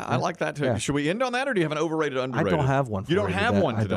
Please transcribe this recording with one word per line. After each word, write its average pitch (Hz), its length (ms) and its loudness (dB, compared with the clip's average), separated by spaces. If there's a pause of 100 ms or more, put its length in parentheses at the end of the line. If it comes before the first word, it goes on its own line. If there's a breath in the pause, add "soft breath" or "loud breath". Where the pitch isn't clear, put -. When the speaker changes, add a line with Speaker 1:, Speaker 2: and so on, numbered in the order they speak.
Speaker 1:
I - 100 -6
Speaker 2:
Yeah. 147 40 0
Speaker 1:
like 175 220 -2
that, 156 180 -4
too. 147 80 -2
Speaker 2:
Yeah. 117 140 0
Speaker 1:
Should 139 160 -2
we 143 160 0
end 220 120 -2
on 247 100 -2
that, 254 140 -2
or 269 80 -2
do 190 60 2
you 160 60 4
have 147 60 -2
an 151 60 -4
overrated, 156 400 0
Speaker 2:
I 127 60 0
Speaker 1:
underrated? 147 280 0
Speaker 2:
don't 147 140 2
have 135 220 2
one 101 180 -4
Speaker 1:
You 165 100 2
don't 202 100 2
Speaker 2:
for - 40 -2
you 180 60 -2
Speaker 1:
have 214 180 0
Speaker 2:
today. 196 100 4
Speaker 1:
one 123 120 0
Speaker 2:
I 110 60 2
Speaker 1:
today. 101 140 0